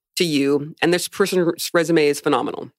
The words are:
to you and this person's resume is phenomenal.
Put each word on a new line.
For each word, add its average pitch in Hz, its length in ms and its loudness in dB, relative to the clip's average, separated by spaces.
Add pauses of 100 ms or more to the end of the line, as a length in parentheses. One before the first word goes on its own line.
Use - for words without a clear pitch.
(160)
to 185 80 0
you 143 560 0
and 170 120 2
this 175 140 0
person's 185 680 -2
resume 160 320 2
is 143 140 0
phenomenal. 123 580 -2